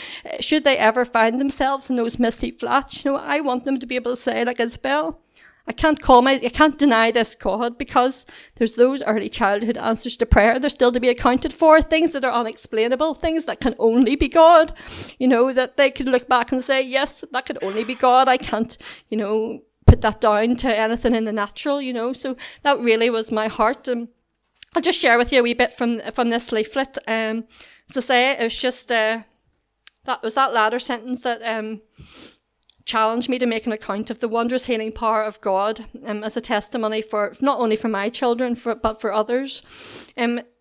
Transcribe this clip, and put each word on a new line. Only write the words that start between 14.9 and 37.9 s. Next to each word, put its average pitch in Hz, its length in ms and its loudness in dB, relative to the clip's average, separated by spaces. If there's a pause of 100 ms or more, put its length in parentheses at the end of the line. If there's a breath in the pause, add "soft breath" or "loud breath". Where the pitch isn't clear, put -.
you 254 80 0
know, 254 260 4
that 254 240 -2
they 277 140 4
could 269 180 -6
look 247 200 0
back 247 240 2
and 254 100 -2
say, 269 200 0
"Yes, 262 500 -4
that - 140 -4
could 294 180 -8
only 202 180 -4
be 247 140 -6
God. 254 320 4
I 254 80 4
can't, 233 420 -6 (300 loud breath)
you 214 80 -6
know, 220 460 -4 (240)
put 226 160 8
that 214 180 0
down 220 360 4
to 240 220 -2
anything 233 380 0
in 220 80 -2
the 214 80 -4
natural," 247 500 -4
you 254 100 -6
know. 240 200 -4
So 262 240 -8 (260 loud breath)
that 285 160 2
really 233 320 2
was 226 220 -4
my 214 160 -2
heart. 220 400 -2
And 240 180 -4 (720)
I'll 339 60 -2
just - 180 0
share 240 180 4
with 240 140 0
you 269 80 4
a - 20 4
wee 240 120 0
bit 247 180 0
from, 240 260 -2 (160)
from 240 160 -2
this 233 220 -4
leaflet. 240 440 -4 (120)
Um, 226 360 -4 (460 loud breath)
as - 60 -6
I 262 40 -2
say, 254 380 2
it - 60 -2
was 233 120 -4
just, - 360 -4
uh, 220 300 0 (840)
that - 180 -6
was 254 120 -6
that 269 180 2
latter 226 260 2
sentence 247 440 -6
that, 233 200 -4
um, 220 380 -6 (1040 loud breath)
challenged 226 440 0
me 254 80 -2
to 254 100 -2
make 226 200 -2
an 226 60 -2
account 214 380 -8
of 226 100 -10
the 233 80 -4
wondrous 233 380 -2
healing 220 260 -4
power 220 320 -2
of 214 160 -10
God, 208 460 -2 (180)
um, 208 180 -8
as 214 140 -8
a 240 40 -4
testimony 220 600 -4
for, 208 380 -4
not 269 180 0
only 220 160 0
for 220 140 -4
my 202 200 -2